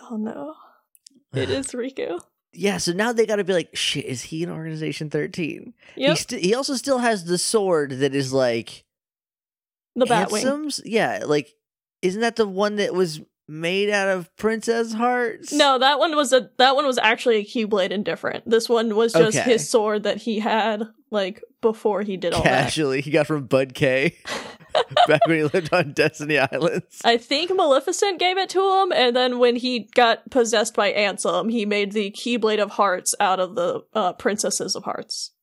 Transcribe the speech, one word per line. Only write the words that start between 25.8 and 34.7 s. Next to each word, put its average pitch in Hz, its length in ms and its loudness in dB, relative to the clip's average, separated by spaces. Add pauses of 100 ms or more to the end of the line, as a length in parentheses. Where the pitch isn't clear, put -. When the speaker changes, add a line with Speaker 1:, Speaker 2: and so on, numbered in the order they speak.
Speaker 2:
Destiny 151 480 0
Islands. 135 680 -2
Speaker 1:
I 233 120 4
think 302 380 -4
Maleficent 330 640 2
gave 370 180 0
it 370 120 -2
to 359 100 0 (220)
him, 370 100 0
and 247 240 2
then 254 240 0
when 240 180 4
he 247 360 -4
got 233 380 2
possessed 226 420 2
by 208 180 2
Ansem, 185 600 0
he 226 140 -2
made 208 260 0
the 202 200 -2
Keyblade 214 500 0
of 202 100 -2
Hearts 180 480 0
out 190 200 2
of 185 160 -4
the, 175 260 -2 (120)
uh, 185 200 0
Princesses 196 600 -4